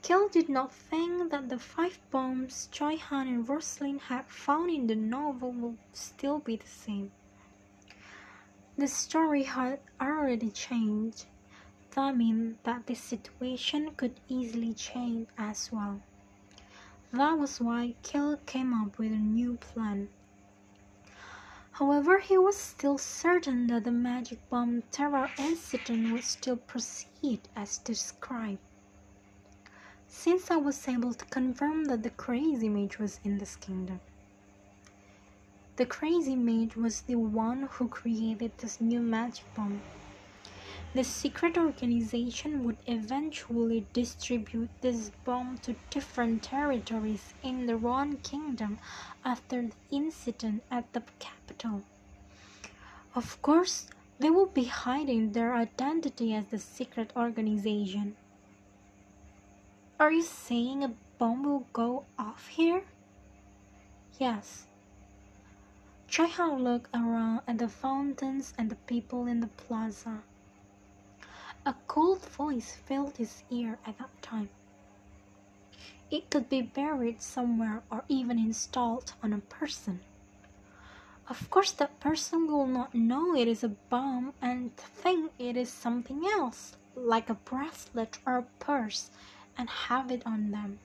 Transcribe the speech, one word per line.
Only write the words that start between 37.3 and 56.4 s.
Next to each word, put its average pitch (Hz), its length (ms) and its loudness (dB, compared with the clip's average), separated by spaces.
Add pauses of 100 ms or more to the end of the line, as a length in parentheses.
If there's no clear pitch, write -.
who 247 140 -2
created 226 680 -2
this - 240 -6
new 233 180 2
magic 233 540 0
bomb. 208 280 -4 (1120)
The 254 80 2
secret 330 520 0
organization 247 1080 2
would 233 140 0 (100)
eventually 233 1040 0
distribute 233 800 -2 (100)
this 226 300 -2 (120)
bomb 247 360 -2
to 233 160 -6 (160)
different 233 500 0
territories 226 1000 -2
in 254 240 -2
the 226 100 2
Ron 262 400 0
Kingdom 254 600 -4 (440)
after 247 380 -2
the 233 140 -4 (160)
incident 240 800 -2
at 240 220 -4
the 233 100 -2 (160)
capital. - 640 -8 (1300)
Of - 300 -4
course, 330 440 4 (300)
they 302 140 6
will 370 160 8
be 269 160 2
hiding 247 720 0
their 233 200 2
identity 247 800 0
as 214 140 -2